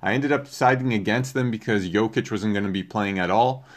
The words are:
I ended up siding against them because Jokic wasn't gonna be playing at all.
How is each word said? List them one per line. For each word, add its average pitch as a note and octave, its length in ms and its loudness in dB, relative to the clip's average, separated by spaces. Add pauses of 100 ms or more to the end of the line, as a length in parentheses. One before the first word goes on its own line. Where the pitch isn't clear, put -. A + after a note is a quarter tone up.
I F#2+ 120 0
ended C3+ 180 0
up C#3 160 0
siding B2+ 480 2
against A2 400 -2
them B2+ 160 0
because G#2+ 380 0
Jokic A2 420 0
wasn't G#2+ 240 -2
gonna G2+ 140 -2
be F#2+ 160 -4
playing G2 340 -2
at F2+ 100 0
all. B2 360 2 (120)